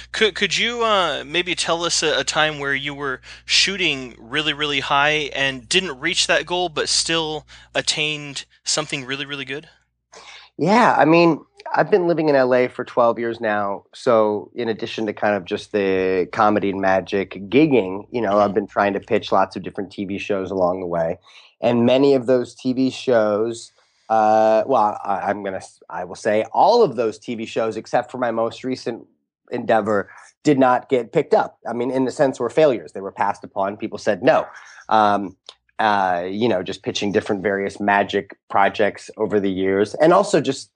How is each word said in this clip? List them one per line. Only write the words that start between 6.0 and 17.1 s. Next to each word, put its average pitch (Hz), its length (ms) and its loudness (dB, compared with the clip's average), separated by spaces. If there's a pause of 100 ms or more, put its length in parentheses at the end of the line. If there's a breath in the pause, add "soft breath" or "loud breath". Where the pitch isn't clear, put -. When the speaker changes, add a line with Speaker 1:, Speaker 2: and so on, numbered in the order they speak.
Speaker 1:
that 160 180 0
goal, 180 240 -4
but - 180 -6
still 156 600 -4 (260 loud breath)
attained 151 720 -4 (180)
something 147 400 -6
really, 139 220 -8
really 139 200 -10
good? 139 220 -12 (920 loud breath)
Speaker 2:
Yeah, 185 380 4
I 127 100 4
mean, 165 380 6 (300)
I've 151 160 2
been 180 180 4
living 160 220 2
in 143 60 6
L 127 180 4
A 123 140 4
for 127 180 -8
twelve 117 320 2
years 117 240 -4
now. 104 520 -2
So 107 640 2
in 117 140 -4
addition 110 380 -6
to 104 60 -4
kind 104 220 0
of 92 100 -4
just 101 260 -6
the 95 600 0
comedy 104 380 2
and 95 100 -4
magic 95 680 -2